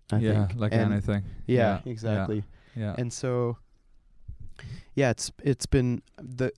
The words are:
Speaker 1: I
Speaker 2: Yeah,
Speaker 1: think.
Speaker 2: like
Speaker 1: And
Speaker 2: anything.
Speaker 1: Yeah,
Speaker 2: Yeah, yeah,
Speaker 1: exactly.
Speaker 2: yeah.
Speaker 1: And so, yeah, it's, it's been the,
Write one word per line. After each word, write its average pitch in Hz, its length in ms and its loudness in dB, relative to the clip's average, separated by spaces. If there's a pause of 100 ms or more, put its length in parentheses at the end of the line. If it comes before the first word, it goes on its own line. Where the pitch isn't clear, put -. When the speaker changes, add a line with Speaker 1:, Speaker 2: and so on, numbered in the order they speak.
(120)
Speaker 1:
I 107 60 4
Speaker 2:
Yeah, 107 280 4
Speaker 1:
think. 110 140 -2
Speaker 2:
like 104 120 2
Speaker 1:
And 110 200 4
Speaker 2:
anything. 101 320 0 (220)
Speaker 1:
Yeah, 123 100 4
Speaker 2:
Yeah, 104 280 4
yeah, 127 60 -8
Speaker 1:
exactly. 107 540 -2 (320)
Speaker 2:
yeah. 107 200 -4
Speaker 1:
And 123 160 -4
so, 120 460 -2 (1400)
yeah, 135 160 4
it's, - 220 -4 (100)
it's 139 240 0
been 123 360 2 (160)
the, 123 400 -4